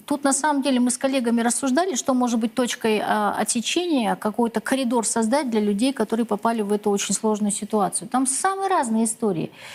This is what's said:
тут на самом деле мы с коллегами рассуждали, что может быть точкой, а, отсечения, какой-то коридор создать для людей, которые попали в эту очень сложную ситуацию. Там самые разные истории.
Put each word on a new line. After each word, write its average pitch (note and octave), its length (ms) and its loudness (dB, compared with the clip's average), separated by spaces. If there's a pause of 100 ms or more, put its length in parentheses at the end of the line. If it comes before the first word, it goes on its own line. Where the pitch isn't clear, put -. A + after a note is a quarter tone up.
тут C#4+ 180 -2
на C4+ 80 2
самом C#4+ 300 0
деле B3+ 180 2
мы B3 100 2
с A#3+ 60 -2
коллегами A#3+ 460 0
рассуждали, C4+ 520 0
что C4 200 0
может B3 240 2
быть A3+ 160 -2
точкой, A3+ 500 0
а, G#3 340 0
отсечения, A#3+ 760 0
какой-то G#3+ 460 -2
коридор C4 440 0
создать A#3 460 0
для A3 100 2
людей, G#3 320 2
которые A3 320 -2
попали A3+ 380 -2
в G3+ 100 -2
эту G#3 180 0
очень G3+ 240 0
сложную G#3 360 0
ситуацию. G3 580 -2
Там C4 180 0
самые G4 420 0
разные A#3+ 360 2
истории. G3+ 460 -2 (240)